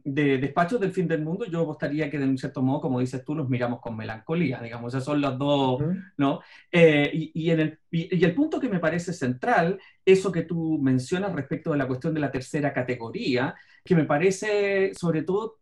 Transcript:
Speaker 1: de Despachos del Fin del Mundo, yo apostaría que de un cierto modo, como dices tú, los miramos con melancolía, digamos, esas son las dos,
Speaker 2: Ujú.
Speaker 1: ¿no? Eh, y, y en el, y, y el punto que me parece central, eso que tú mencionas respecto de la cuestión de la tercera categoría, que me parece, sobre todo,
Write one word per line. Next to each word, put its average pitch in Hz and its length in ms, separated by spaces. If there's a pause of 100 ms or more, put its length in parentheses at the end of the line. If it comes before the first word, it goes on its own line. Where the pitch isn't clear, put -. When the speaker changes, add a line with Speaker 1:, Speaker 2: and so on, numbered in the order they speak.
Speaker 1:
de 139 340
Despachos 175 400
del 190 140
Fin 180 160
del 156 160
Mundo, 196 220
yo 170 160
apostaría 151 460
que 147 80
de 139 80
un 135 140
cierto 135 240
modo, 135 200
como 127 180
dices 127 240
tú, - 100
los 147 140
miramos 123 320
con 113 160
melancolía, 120 680
digamos, 120 320
esas 131 100
son 147 160
las 135 160
dos, 139 460
Speaker 2:
Ujú. 170 120 (220)
Speaker 1:
¿no? 143 220 (320)
Eh, 151 420
y, 160 220
y 160 160
en 160 80
el, 156 200 (120)
y, 165 280
y 180 60
el 175 120
punto 311 240
que 254 80
me 190 100
parece 165 340
central, 170 680 (240)
eso 190 260
que 165 120
tú 160 380
mencionas 139 520
respecto 151 400
de 147 60
la 131 100
cuestión 135 260
de 151 60
la 135 100
tercera 139 420
categoría, 127 840 (280)
que 180 120
me 151 80
parece, 196 880
sobre 160 280
todo, 214 400